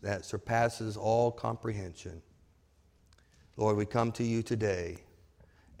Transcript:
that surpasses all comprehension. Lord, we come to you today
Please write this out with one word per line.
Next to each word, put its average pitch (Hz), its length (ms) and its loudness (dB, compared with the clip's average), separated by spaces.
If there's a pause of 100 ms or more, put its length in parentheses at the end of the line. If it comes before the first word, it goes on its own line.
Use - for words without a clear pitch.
that 101 220 -2
surpasses 113 720 0
all 113 360 2
comprehension. 101 880 -6 (1300)
Lord, 107 200 6
we 104 100 2
come 117 260 2
to 123 120 -2
you 113 180 0
today 95 560 -2 (840)